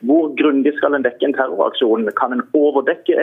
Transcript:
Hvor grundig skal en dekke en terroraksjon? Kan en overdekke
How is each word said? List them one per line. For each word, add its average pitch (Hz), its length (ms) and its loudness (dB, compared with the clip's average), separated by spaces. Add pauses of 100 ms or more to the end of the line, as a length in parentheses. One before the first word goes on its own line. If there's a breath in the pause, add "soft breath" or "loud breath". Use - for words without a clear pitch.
Hvor 147 320 2
grundig 143 400 2
skal 143 200 0
en 135 80 -2
dekke 120 200 -4
en 143 100 0
terroraksjon? 113 760 0 (100)
Kan 127 140 -2
en 123 80 -4 (120)
overdekke 147 680 0